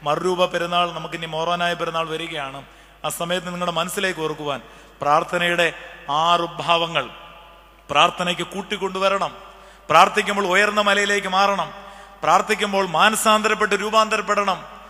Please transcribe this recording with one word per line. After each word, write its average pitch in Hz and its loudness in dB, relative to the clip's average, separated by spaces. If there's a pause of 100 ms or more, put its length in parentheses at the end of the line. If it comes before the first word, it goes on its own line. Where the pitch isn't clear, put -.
മറുരൂപ 170 0
പെരുന്നാൾ, 175 -2
നമുക്കിനി 165 -10
മോറാനായ 170 -2
പെരുന്നാൾ 165 -4
വരികയാണ്. 151 -8 (400)
ആ 151 -4
സമയത്ത് 175 -4
നിങ്ങളുടെ 175 -4
മനസ്സിലേക്ക് 175 -4
ഓർക്കുവാൻ 151 -4 (380)
പ്രാർത്ഥനയുടെ 170 2 (380)
ആറ് 165 2
ഭാവങ്ങൾ 160 -2 (800)
പ്രാർത്ഥനയ്ക്ക് 175 2
കൂട്ടിക്കൊണ്ടുവരണം. 190 -4 (440)
പ്രാർത്ഥിക്കുമ്പോൾ 196 4
ഉയർന്ന 208 2
മലയിലേക്ക് 202 0
മാറണം, 185 0 (480)
പ്രാർത്ഥിക്കുമ്പോൾ 196 2
മാനസാന്തരപ്പെട്ട് 214 2
രൂപാന്തരപ്പെടണം, 208 0 (260)